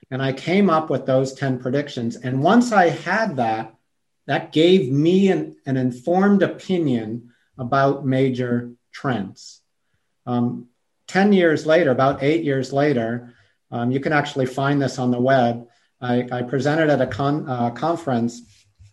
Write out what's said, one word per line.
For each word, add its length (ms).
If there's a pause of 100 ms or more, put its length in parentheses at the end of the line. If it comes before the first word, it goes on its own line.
(120)
And 100
I 100
came 380
up 200
with 160
those 260
ten 260
predictions. 560
And 260
once 300
I 200
had 460
that, 380 (520)
that 260
gave 400
me 360
an, 280 (100)
an 100
informed 680
opinion 880 (260)
about 480
major 640 (220)
trends. 680 (640)
Um, 440 (400)
ten 240
years 340
later, 240
about 320
eight 220
years 280
later, 640 (380)
um, 180
you 80
can 140
actually 340
find 340
this 200
on 100
the 100
web. 460 (340)
I, 300
I 120
presented 480
at 100
a 80
con-, 400
uh, 220
conference 720 (500)